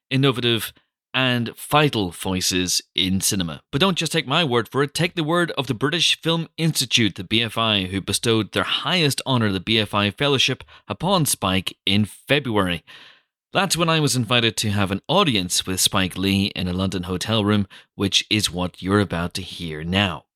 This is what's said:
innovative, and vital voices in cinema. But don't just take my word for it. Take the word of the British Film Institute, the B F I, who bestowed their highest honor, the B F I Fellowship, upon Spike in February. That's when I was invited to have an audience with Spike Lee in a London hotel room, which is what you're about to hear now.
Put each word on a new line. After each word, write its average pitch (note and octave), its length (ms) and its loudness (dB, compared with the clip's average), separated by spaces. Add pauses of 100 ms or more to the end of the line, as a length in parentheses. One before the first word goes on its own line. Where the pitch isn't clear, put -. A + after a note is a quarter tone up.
innovative, B2 640 0 (420)
and B2 400 0
vital B2 560 2
voices F#2 720 -2 (140)
in F#2+ 260 2
cinema. F2 400 -4 (100)
But C#3+ 120 0
don't F#3+ 160 2
just E3 140 -4
take E3 140 -2
my D#3 180 0
word A#2+ 220 0
for C3 160 -2
it. C#3+ 120 -4
Take F3 200 -2
the E3 80 -2
word E3+ 360 0
of C3+ 80 -4
the C3 80 -2
British D3 440 0
Film E3 380 -2
Institute, C3 600 0
the G2 60 -10
B A2 200 0
F A2+ 160 -4
I, G#2+ 260 2
who F#2 160 -4
bestowed A2 520 0
their G2 100 0
highest D3+ 640 -2
honor, A#2 260 2
the F#2+ 80 -2
B A2 180 2
F G#2+ 140 0
I G2+ 180 2
Fellowship, C3 540 0 (240)
upon D#3+ 380 0
Spike F#2+ 580 0
in G2+ 220 4
February. G#2 760 0 (680)
That's F3+ 240 0
when E3 140 0
I D#3+ 100 2
was B2+ 160 2
invited A#2 400 2
to A2 140 -2
have G2+ 200 0
an G2 160 -4
audience C3+ 600 0
with F#2 140 -4
Spike F#2+ 360 0
Lee G2 300 2 (100)
in F2+ 100 -4
a F2+ 60 -2
London F#2 300 -2
hotel F#2 420 -2
room, G#2 240 2 (260)
which G2 360 0
is G#2+ 200 0
what F2+ 300 -6
you're F#2+ 180 2
about F2 360 0
to F#2+ 80 -8
hear D#2+ 420 -10
now. F2+ 400 0 (120)